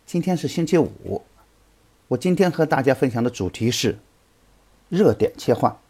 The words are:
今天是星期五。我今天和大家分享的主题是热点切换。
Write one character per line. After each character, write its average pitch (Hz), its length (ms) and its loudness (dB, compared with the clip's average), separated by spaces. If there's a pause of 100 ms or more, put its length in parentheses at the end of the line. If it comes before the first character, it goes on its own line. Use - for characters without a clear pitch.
今 175 160 -4
天 180 140 -2
是 151 100 -4
星 165 180 -4
期 175 140 2
五。 - 420 -2 (840)
我 127 100 -2
今 180 200 0
天 185 120 4
和 165 160 0
大 147 160 0
家 131 140 2
分 131 160 0
享 117 100 -4
的 120 80 0
主 95 220 -4
题 117 220 -2
是 - 260 -2 (920)
热 170 240 4
点 - 240 -2
切 - 160 -2
换。 - 240 -2 (120)